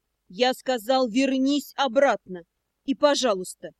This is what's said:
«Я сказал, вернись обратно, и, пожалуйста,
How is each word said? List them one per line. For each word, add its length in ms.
«Я 240
сказал, 560
вернись 680
обратно, 680
и, 100
пожалуйста, 840